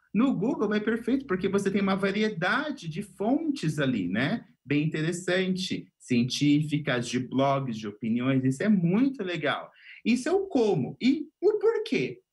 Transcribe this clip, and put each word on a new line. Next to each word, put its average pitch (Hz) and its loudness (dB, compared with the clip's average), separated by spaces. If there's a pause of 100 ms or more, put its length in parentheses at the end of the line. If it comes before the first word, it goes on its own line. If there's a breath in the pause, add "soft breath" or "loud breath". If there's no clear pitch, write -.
(120)
No 233 2
Google 208 0
é 208 0
perfeito, 226 -2
porque 190 -2
você 196 0
tem 196 0
uma 190 2
variedade 196 -2
de 165 -6
fontes 233 -2
ali, 113 0
né? 139 -2 (180 loud breath)
Bem 147 0
interessante. 175 -2 (120)
Científicas, 131 0
de 123 -2
blogs, 131 0
de 107 -8
opiniões. 123 0
Isso 131 0
é 208 2
muito 214 4
legal. 147 -4 (340 loud breath)
Isso 240 2
é 330 2
o 392 2
como. 185 2
E 302 2 (140)
o 427 4
porquê? 415 0 (120)